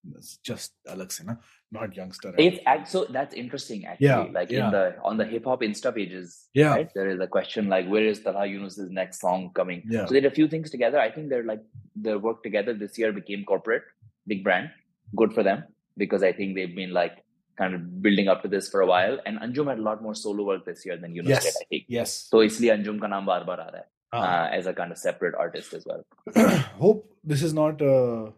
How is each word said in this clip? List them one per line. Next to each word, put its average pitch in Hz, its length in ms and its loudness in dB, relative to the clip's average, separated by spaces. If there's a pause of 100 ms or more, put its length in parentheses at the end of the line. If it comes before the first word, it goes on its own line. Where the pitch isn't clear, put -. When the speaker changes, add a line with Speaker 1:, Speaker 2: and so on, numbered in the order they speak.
(120)
Speaker 1:
That's - 240 -20 (120)
just - 260 -10 (120)
alag - 240 -12
se - 140 -10
na, 113 120 -6 (360)
not 107 240 -8
Young 92 160 -12
Stunners. - 260 -8
Speaker 2:
It's 170 280 6
act-, 147 200 2
so 185 200 -2
that's 131 280 -6
interesting, 120 520 -10
actually. - 220 2
Speaker 1:
Yeah, 117 220 4
Speaker 2:
Like, 90 200 -2
Speaker 1:
yeah. 107 160 2
Speaker 2:
in 101 60 2
the, 92 300 2
on 110 140 0
the 107 80 2
hip 113 220 -4
hop 127 160 0
Insta 110 320 -2
pages, 92 580 -10
Speaker 1:
Yeah. 147 220 6
Speaker 2:
right? 160 200 0
There 98 140 -2
is 92 100 -2
a 92 80 -2
question 101 440 -2
like, 92 180 2
"Where 107 160 4
is 107 160 2
Talha 98 260 -2
Yunus's 98 440 -8
next 92 320 -6
song 92 320 -2
coming?" 90 340 -2
Speaker 1:
Yeah. 110 160 -2
Speaker 2:
So 120 80 -2
they 135 80 8
did 135 100 4
a - 40 -16
few 156 120 6
things 160 240 -4
together. 127 300 2
I 113 100 2
think 151 200 -10
they're, 120 140 0 (100)
like, 107 80 -10 (340)
their 107 220 -2
work 110 240 -2
together 107 320 -2
this 101 240 -8
year 110 120 2
became 98 360 -8
corporate, 110 380 0 (420)
big 98 180 -4
brand. 98 240 2 (480)
Good 110 160 4
for 110 100 2
them, 101 220 2 (320)
because 98 260 0
I 92 120 4
think 95 220 -6
they've 90 200 -6
been, 92 160 -8
like, 87 300 -2 (400)
kind 92 140 -2
of 85 60 -6
building 95 460 2
up 92 80 6
to 98 160 -8
this 98 100 0 (140)
for 92 120 6
a - 0 -
while. 92 260 4
And 110 340 -8
Anjum 143 180 -2
had 127 120 -2
a 107 120 -2
lot 110 100 -4
more 107 140 -8 (120)
solo 101 180 -4
work 95 160 -2
this 92 300 -12
year 85 100 -6
than 87 100 -12
Yunus 85 220 0
Speaker 1:
Yes. - 60 4
Speaker 2:
did, - 240 0
I - 140 -6
think. 120 220 -6
Speaker 1:
Yes. - 320 -6
Speaker 2:
تو 113 80 8
اس 110 220 6
لیے 117 120 6
انجم 104 260 0
کا 107 80 -6
نام 98 180 -4
بار 92 180 0
بار 87 160 -6
آ 80 120 -12
رہا 87 80 -14
ہے، - 60 -16 (280)
Speaker 1:
ہاں۔ 90 320 0
Speaker 2:
uh, - 80 -2
as 90 140 -2
a 92 140 -2
kind 87 100 -4
of 90 200 -4
separate 87 360 -2
artist 82 320 -10
as 82 140 -10
well. 82 100 -8 (440)
Speaker 1:
<clears throat> 160 400 2
Hope 214 200 4 (260)
this 147 140 2
is 156 200 2
not 147 220 2
a 120 360 4 (140)